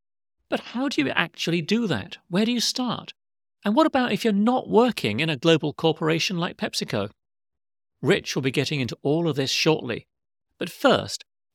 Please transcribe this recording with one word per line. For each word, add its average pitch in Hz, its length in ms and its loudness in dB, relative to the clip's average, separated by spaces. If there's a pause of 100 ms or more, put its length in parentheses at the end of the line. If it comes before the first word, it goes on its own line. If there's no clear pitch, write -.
(480)
But 349 120 -4
how 262 280 -6
do 294 140 -2
you 262 80 0
actually 170 500 -2
do 220 280 0
that? 113 280 -4 (140)
Where 202 160 2
do 240 60 0
you 240 80 -2
start? - 520 -4 (540)
And 208 80 2
what 311 120 6
about 262 260 0
if 185 120 -2
you're 226 80 4
not 220 340 2
working 185 540 2
in 160 80 0
a 156 80 -2
global 156 380 2
corporation 160 640 0
like - 180 -4
PepsiCo? 110 540 -4 (920)
Rich - 340 0
will 156 60 -2
be 135 100 -2
getting 143 300 -2
into 120 220 -4
all 160 260 0
of 143 80 -2
this 135 140 -2
shortly, - 560 0 (520)
but 175 120 -6
first, 107 560 0 (280)